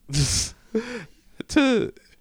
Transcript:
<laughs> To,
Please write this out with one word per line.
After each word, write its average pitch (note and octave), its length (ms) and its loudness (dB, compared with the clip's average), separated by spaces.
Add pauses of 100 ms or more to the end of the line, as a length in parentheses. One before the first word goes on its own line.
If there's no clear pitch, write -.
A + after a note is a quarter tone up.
(100)
<laughs> - 440 2 (920)
To, C4+ 440 0 (280)